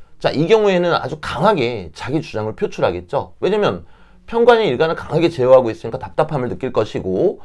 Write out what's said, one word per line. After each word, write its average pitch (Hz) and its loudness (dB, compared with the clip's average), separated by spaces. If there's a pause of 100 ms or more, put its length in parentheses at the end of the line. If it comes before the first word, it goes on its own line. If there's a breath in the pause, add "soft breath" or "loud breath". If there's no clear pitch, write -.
(180 soft breath)
자, - 0
이 147 0
경우에는 185 2
아주 135 -4
강하게 120 -2
자기 147 -4
주장을 110 -6
표출하겠죠. 110 -4
왜냐면 180 0 (420 soft breath)
편관이 233 4
일간을 156 0
강하게 160 0
제어하고 127 6
있으니까 113 -8
답답함을 151 -4
느낄 120 -6
것이고, 110 -2